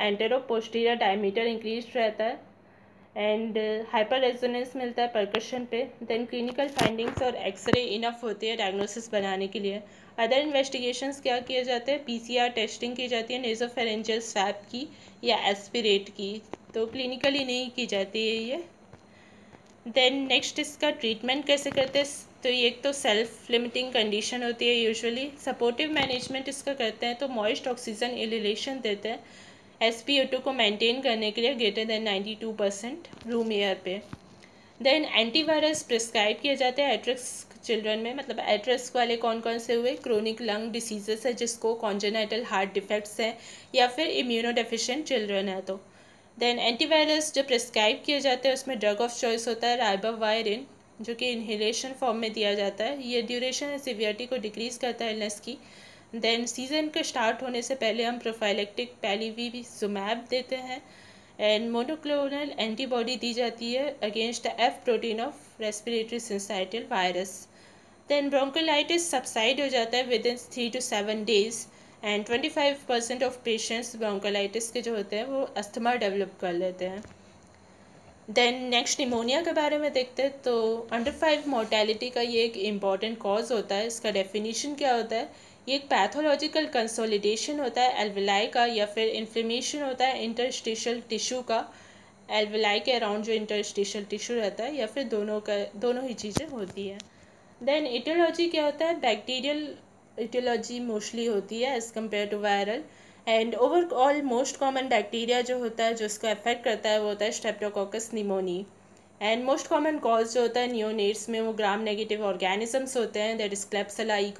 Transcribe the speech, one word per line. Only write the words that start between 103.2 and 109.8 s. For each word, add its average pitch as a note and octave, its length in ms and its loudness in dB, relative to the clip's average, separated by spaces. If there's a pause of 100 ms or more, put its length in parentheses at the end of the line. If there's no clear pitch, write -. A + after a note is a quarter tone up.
and A3+ 360 4
overall D4 560 4 (100)
most A#3+ 320 0
common C4 300 0
bacteria A#3 540 2
जो B3+ 120 0
होता A#3 260 -2
है, A3+ 100 4
जो A3 120 -2
इसको G#3+ 220 -4
affect A#3 360 0
करता A3 260 0
है G#3+ 100 4
वो G#3 80 0
होता G#3 160 -2
है A#3 80 0
Streptococcus G#3+ 800 -4
pneumoniae F#3+ 520 -2 (640)
and A#3+ 200 2
most D#4 220 0
common D4+ 340 2